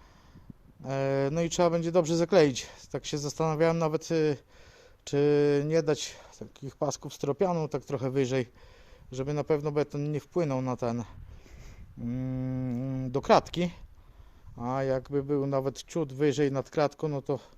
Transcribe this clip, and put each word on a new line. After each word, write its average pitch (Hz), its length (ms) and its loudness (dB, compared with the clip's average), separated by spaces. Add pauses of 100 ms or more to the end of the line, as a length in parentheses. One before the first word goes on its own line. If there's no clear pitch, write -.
(840)
E, 135 480 0
no 165 100 0
i 165 80 0
trzeba 175 200 4
będzie 170 220 0
dobrze 170 240 4
zakleić. 165 500 4 (240)
Tak - 160 -8
się 151 120 -4
zastanawiałem 160 600 0
nawet, 156 320 -2
y, 156 260 2 (680)
czy - 140 -2 (480)
nie 160 160 2
dać 151 340 -2 (220)
takich - 380 -14
pasków 143 380 -4
stropianu 160 540 0
tak 131 160 -4
trochę 131 260 -4
wyżej, 131 360 0 (680)
żeby 135 220 -4
na 143 100 -2
pewno 147 280 0
beton 147 400 -2
nie 147 80 -2
wpłynął 139 420 -2
na 127 140 -2
ten, 120 280 -2 (920)
mm, 127 1120 -4
do 131 120 0
kratki. 175 480 4 (840)
A 127 260 -4
jakby 135 400 -2
był 139 240 0
nawet 135 360 -2
ciut 156 300 -4
wyżej 139 400 2
nad 135 180 -4
kratką, 156 380 0
no 139 140 -4
to 139 160 -2 (200)